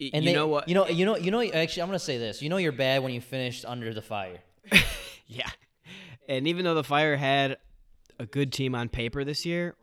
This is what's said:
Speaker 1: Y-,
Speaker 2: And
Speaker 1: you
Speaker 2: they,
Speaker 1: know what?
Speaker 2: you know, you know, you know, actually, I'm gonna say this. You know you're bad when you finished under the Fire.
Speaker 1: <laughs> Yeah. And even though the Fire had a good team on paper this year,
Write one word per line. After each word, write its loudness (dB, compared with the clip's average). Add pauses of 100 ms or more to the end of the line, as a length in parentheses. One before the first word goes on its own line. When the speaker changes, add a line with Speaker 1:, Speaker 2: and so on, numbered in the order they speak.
Speaker 1:
Y-, -6
Speaker 2:
And 2
Speaker 1:
you 4
Speaker 2:
they, 6
Speaker 1:
know 4
what? 0
Speaker 2:
you 2
know, 6
you 2
know, 2
you 0
know, 2
actually, 0
I'm -4
gonna -2
say -4
this. -4
You -2
know 0
you're 2
bad 2
when -4
you -6
finished -6
under -6
the -6
Fire. -6 (320)
Speaker 1:
<laughs> 2
Yeah. -6 (800)
And -2
even 0
though 2
the 2
Fire 2
had 2 (640)
a -8
good -2
team -2
on -4
paper -4
this -4
year, -2